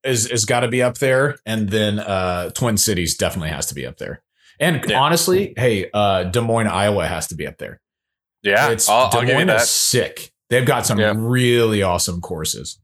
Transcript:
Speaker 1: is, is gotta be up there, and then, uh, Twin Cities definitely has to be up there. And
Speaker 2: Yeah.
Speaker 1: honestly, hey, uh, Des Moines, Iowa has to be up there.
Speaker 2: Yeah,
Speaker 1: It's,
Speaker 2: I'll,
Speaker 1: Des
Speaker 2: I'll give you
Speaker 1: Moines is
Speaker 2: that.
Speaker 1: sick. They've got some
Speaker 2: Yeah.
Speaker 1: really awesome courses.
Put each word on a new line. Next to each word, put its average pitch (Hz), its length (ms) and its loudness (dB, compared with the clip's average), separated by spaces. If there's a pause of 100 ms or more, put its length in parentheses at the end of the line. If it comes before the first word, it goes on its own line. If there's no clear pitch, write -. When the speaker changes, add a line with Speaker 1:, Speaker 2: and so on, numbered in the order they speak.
Speaker 1:
is, 123 240 0
is 117 180 0
gotta 120 220 0
be 123 140 0
up 123 180 0
there, 135 460 0
and 110 240 -2
then, 107 300 0
uh, 90 520 -4
Twin 113 260 -2
Cities 90 400 -2
definitely 87 320 -2
has 69 180 -6
to 67 80 -10
be 65 100 -8
up - 120 -14
there. - 240 -12 (380)
And 156 280 0
Speaker 2:
Yeah. 107 120 2
Speaker 1:
honestly, 170 580 2
hey, 110 360 0
uh, 98 300 2
Des 90 180 -2
Moines, 113 260 0
Iowa 98 400 2
has 82 200 -4
to 82 80 -12
be 76 120 -8
up - 100 -14
there. - 220 -12 (600)
Speaker 2:
Yeah, 196 280 4
Speaker 1:
It's, 113 200 0
Speaker 2:
I'll, 117 200 4
Speaker 1:
Des 120 80 2
Speaker 2:
I'll 117 80 2
give 123 40 0 (100)
you 185 60 2
Speaker 1:
Moines - 40 2
is 110 120 4
Speaker 2:
that. 120 60 0
Speaker 1:
sick. - 640 -2 (180)
They've 123 160 2
got 123 200 2
some 110 140 0
Speaker 2:
Yeah. 107 160 2
Speaker 1:
really 117 680 2
awesome 87 380 -2
courses. - 640 -8